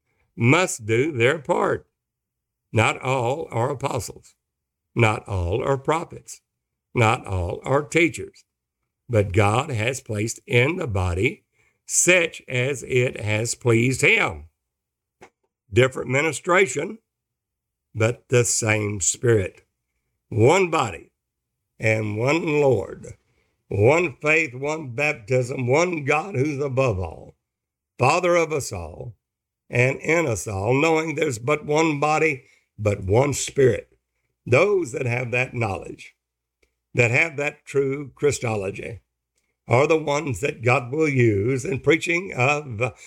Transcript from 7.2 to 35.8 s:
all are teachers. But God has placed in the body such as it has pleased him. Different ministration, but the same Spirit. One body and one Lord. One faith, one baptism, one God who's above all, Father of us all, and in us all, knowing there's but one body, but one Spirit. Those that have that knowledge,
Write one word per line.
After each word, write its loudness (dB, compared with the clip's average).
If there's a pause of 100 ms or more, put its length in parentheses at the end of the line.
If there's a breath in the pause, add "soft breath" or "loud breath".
all -4
are 0
teachers. -4 (640)
But 2
God 2
has -4
placed -6
in 2
the -6
body -2 (400)
such 2
as -2
it 0
has -2
pleased 2
him. 0 (1200)
Different 2
ministration, 0 (960)
but -2
the 4
same -2
Spirit. 0 (640)
One 4
body -2 (680)
and 0
one 0 (160)
Lord. 0 (540)
One 2
faith, 0
one -6
baptism, -2
one 0
God -2
who's -2
above 0
all, -10 (640)
Father 4
of 0
us -4
all, -12 (540)
and 0
in 0
us -4
all, 0
knowing 2
there's -2
but -2
one 2
body, 0 (340 soft breath)
but -2
one 2
Spirit. 0 (480)
Those 2
that -4
have -4
that -4
knowledge, -6 (800)